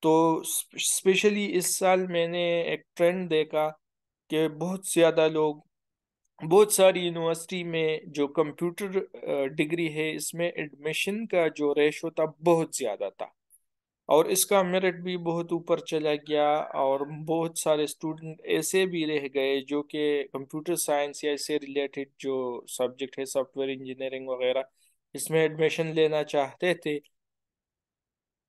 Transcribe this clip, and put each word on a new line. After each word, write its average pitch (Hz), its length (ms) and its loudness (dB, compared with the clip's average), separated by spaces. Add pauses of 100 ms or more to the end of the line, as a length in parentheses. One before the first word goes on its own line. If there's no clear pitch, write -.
तो 160 400 4
स्प-, - 360 -8
स्पेशली 202 680 2
इस 180 320 -2
साल 185 280 4
मैंने 170 560 0
एक 156 200 -4 (140)
ट्रेंड 180 320 2
देखा 156 400 0 (600)
कि 156 180 2
बहुत 170 440 -6
ज़्यादा 160 340 6
लोग, 156 400 0 (800)
बहुत 208 280 6
सारी 185 280 6
यूनिवर्सिटी 170 640 -4
में 160 440 -2
जो 143 200 0
कंप्यूटर, 170 720 -2 (300)
अ, 143 180 -2
डिग्री 156 420 -2
है, 156 260 -4
इसमें 170 440 -6
एडमिशन 156 680 -6
का 175 220 2
जो 147 240 0
रेशो 147 380 0
था 156 300 -2
बहुत 165 360 2
ज़्यादा 101 340 -4
था - 220 -12 (760)
और 156 220 6
इसका 196 320 4
मेरिट 180 400 0
भी 180 140 -4
बहुत 170 360 -2
ऊपर 165 280 0
चला 156 340 0
गया 147 440 2
और 139 500 0
बहुत 160 500 -4
सारे 151 280 2
स्टूडेंट 156 600 -10
ऐसे 175 400 2
भी 170 180 -2
रह 147 240 -2
गए 135 320 0
जो 143 220 -4
कि 147 420 -2
कंप्यूटर 151 500 -6
साइंस 147 500 -2
या 147 80 0
इससे 147 240 -4
रिलेटेड 139 520 -4 (120)
जो 131 480 -4
सब्जेक्ट 127 500 -6
है, 135 80 -6
सॉफ्टवेयर 135 440 -4
इंजीनियरिंग 131 580 -8
वगैरह, 127 360 0 (500)
इसमें 160 300 0
एडमिशन 156 420 0
लेना 156 360 2
चाहते 147 520 0
थे। 151 240 -4 (1500)